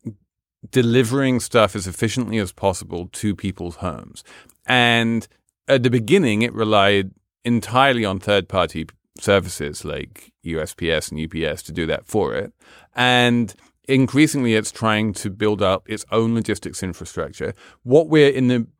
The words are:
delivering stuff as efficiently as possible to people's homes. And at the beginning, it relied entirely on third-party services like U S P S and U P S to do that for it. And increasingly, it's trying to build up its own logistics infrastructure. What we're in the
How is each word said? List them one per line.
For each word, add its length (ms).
delivering 680
stuff 360
as 120
efficiently 520
as 120
possible 600
to 240
people's 400
homes. 480
And 640
at 160
the 60
beginning, 520
it 120
relied 580
entirely 640
on 140
third-party 680
services 640
like 460
U 160
S 140
P 160
S 200
and 100
U 100
P 160
S 180
to 80
do 140
that 200
for 280
it. 180
And 580
increasingly, 720
it's 160
trying 420
to 160
build 320
up 280
its 220
own 220
logistics 480
infrastructure. 720
What 240
we're 220
in 180
the 180